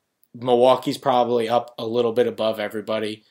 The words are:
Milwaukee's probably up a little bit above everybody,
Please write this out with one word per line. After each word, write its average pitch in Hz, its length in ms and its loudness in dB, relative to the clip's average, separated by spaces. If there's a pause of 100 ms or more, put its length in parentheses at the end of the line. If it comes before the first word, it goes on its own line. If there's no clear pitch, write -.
(320)
Milwaukee's 123 640 2
probably 120 500 0
up 120 300 -2
a 117 80 -8
little 117 260 0
bit 117 140 2
above 110 340 -2
everybody, 107 720 -6